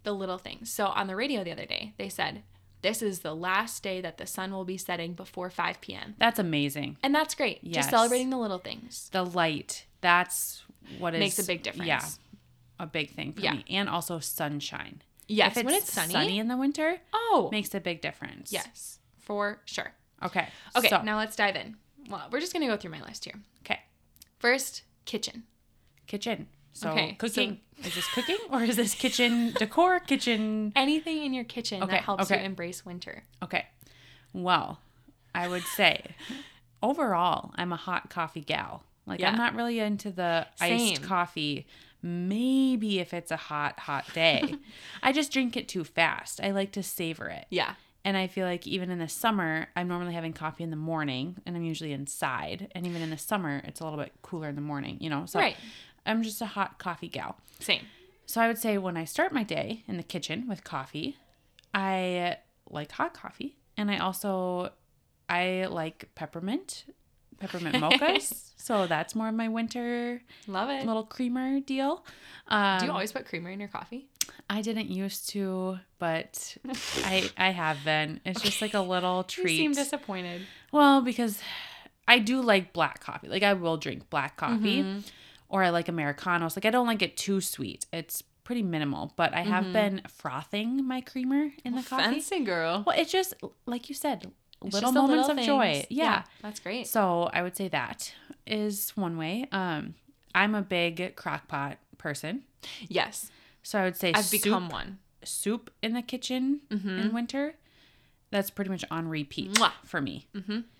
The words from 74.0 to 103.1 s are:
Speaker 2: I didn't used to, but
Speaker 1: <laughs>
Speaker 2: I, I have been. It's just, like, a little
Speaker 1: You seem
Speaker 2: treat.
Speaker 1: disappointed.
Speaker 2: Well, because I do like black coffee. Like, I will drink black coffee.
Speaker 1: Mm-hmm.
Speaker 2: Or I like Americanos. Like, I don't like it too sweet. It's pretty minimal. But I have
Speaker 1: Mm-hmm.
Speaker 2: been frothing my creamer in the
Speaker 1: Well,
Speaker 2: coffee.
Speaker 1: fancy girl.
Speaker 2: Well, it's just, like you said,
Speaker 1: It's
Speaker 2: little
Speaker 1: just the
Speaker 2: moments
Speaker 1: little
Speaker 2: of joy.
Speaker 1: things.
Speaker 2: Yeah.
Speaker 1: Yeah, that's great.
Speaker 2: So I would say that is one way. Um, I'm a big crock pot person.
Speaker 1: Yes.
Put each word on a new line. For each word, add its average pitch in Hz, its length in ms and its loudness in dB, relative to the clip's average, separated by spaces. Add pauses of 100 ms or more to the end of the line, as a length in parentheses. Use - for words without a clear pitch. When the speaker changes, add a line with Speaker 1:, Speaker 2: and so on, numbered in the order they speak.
Speaker 2:
I 208 120 -2
didn't 220 280 -2
used 190 400 -4
to, 185 500 -4 (200)
but - 640 -4
Speaker 1:
<laughs> 254 60 -8 (340)
Speaker 2:
I, 190 340 2
I 185 140 4
have 160 320 0
been. 156 420 2
It's 185 160 -2
just, 202 200 2
like, 208 120 -2
a 208 60 4
little 180 460 2 (120)
Speaker 1:
You 370 100 2
seem 320 260 4
Speaker 2:
treat. 277 100 2
Speaker 1:
disappointed. 185 600 -6 (280)
Speaker 2:
Well, 277 300 10
because 240 400 0 (640)
I 240 120 12
do 240 220 2
like 202 300 6
black 156 300 0
coffee. - 260 -10
Like, 185 160 0
I 202 100 8
will 170 240 2
drink 147 320 -6
black 143 280 -2
coffee. 208 460 2
Speaker 1:
Mm-hmm. 196 160 -2 (500)
Speaker 2:
Or 190 140 2
I 180 60 6
like 170 200 2
Americanos. 165 640 0
Like, 190 100 -2
I 220 60 6
don't 247 160 4
like 220 140 2
it 170 160 -2
too 196 240 0
sweet. - 520 -6
It's - 300 -8 (200)
pretty 240 200 -2
minimal. 147 540 -2
But 165 160 2
I 170 80 0
have 190 240 2
Speaker 1:
Mm-hmm. 185 80 -4
Speaker 2:
been 202 340 2
frothing 214 800 -4
my 254 140 -2
creamer 269 500 0 (140)
in 247 80 -2
the 254 40 0
Speaker 1:
Well, 254 60 -2
Speaker 2:
coffee. 262 200 0 (100)
Speaker 1:
fancy 311 300 -2
girl. 175 440 2
Speaker 2:
Well, - 100 4
it's 330 140 2
just, 370 220 2 (320)
like 240 240 -6
you 285 60 -8
said, 269 360 -2 (320)
Speaker 1:
It's - 100 -6
Speaker 2:
little 202 80 4 (100)
Speaker 1:
just - 40 4
the 285 60 8
Speaker 2:
moments 277 260 6
Speaker 1:
little 294 140 2
Speaker 2:
of 240 40 2
joy. 247 280 6
Speaker 1:
things. 143 160 0
Speaker 2:
Yeah. 269 160 2
Speaker 1:
Yeah, - 180 4 (180)
that's 214 180 -10
great. 226 280 -4
Speaker 2:
So 175 460 4
I 170 100 4
would 180 120 -4
say 190 120 -2
that - 460 -4 (340)
is 214 480 -2
one 175 200 -2
way. 175 360 -4
Um, 170 420 -2 (400)
I'm 208 220 6
a 208 80 0
big 175 520 0
crock 151 320 -6
pot 139 300 -4 (220)
person. 160 440 -6 (440)
Speaker 1:
Yes. - 420 -2 (320)